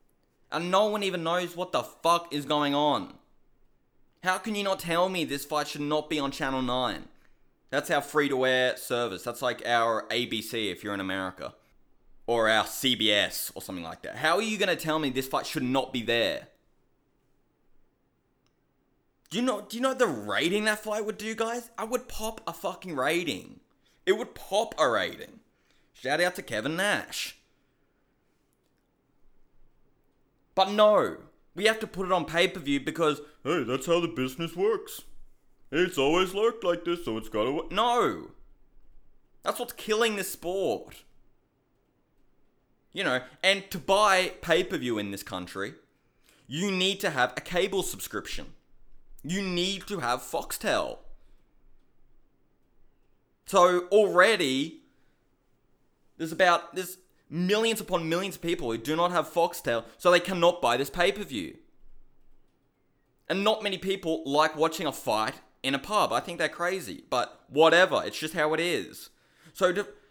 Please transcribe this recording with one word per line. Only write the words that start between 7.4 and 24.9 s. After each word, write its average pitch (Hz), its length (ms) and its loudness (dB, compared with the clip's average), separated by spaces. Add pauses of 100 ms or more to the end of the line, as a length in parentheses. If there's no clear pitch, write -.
That's 143 200 -2
our 147 120 2
free-to-air 131 720 2
service. 120 480 -4
That's 117 180 -8
like 120 240 -2
our 117 460 2
A 120 140 0
B 120 160 -4
C 110 280 -4
if 87 140 -8
you're 104 100 -4
in 98 60 -4
America. 95 560 -6 (720)
Or 113 220 4
our 110 160 4
C 127 300 -2
B 107 160 2
S 98 440 0
or 95 60 -12
something 92 220 -10
like 82 180 -12
that. - 160 -12
How 156 180 2
are 202 60 0
you 220 160 -4
gonna 190 180 0
tell 156 240 -2
me 147 100 0
this 127 180 -4
fight 139 180 -4
should 147 180 -4
not 127 300 0
be 123 80 -4
there? 110 480 0 (2750)
Do 165 60 -4
you 240 60 0
know, 233 180 0
do - 140 -14
you 233 60 -6
know 262 140 2
the 254 120 4
rating 135 580 0
that 214 140 0
fight 214 240 -4
would 208 140 -6
do, 220 160 -6
guys? 233 460 -4
I 196 40 -4
would 240 240 -4
pop 220 400 -8
a 165 60 -8
fucking 185 420 -8
rating. 147 640 -2 (460)
It 185 80 4
would 226 220 -4
pop - 420 -4
a 151 100 4
rating. 95 520 -2 (540)